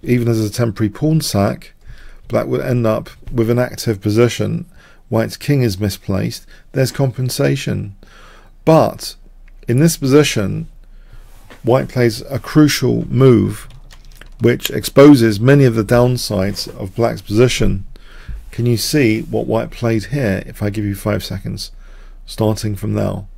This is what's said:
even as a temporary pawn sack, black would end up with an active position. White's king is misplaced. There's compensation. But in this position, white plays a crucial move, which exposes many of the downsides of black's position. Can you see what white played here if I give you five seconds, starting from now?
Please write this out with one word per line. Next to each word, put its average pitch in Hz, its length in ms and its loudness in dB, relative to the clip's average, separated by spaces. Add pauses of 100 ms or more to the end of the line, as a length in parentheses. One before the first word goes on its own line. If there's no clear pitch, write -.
even 123 260 0
as 117 120 0
a 107 100 -2
temporary 113 400 -2
pawn 156 320 0
sack, - 520 -2 (540)
black 117 200 -2
would 123 120 -2
end 123 280 0
up 110 240 -2 (200)
with 117 200 0
an 120 80 2
active 117 420 -4
position. 110 640 0 (440)
White's 110 280 -2
king 143 240 0
is 101 180 -2
misplaced. 104 680 -4 (240)
There's 135 200 0
compensation. 127 1040 -2 (720)
But 139 500 2 (520)
in 123 120 0
this 165 160 4
position, 131 720 2 (960)
white 123 280 0
plays 120 320 -2
a - 180 -10
crucial 135 680 0
move, 117 600 4 (720)
which - 320 0
exposes 120 680 6
many 135 260 6
of 117 100 4
the 113 80 0
downsides 107 840 0 (120)
of 98 160 -10
black's 117 260 -2
position. 104 640 2 (640)
Can 120 160 -6
you 120 120 2
see 110 440 0
what 113 240 -4
white 113 240 -2
played 113 360 -2
here 107 420 -2
if - 160 -10
I 104 80 -2
give 104 140 -4
you 101 100 -4
five 104 280 -4
seconds, - 480 -10 (540)
starting 107 500 -4
from 104 200 -6
now? 98 320 -4 (100)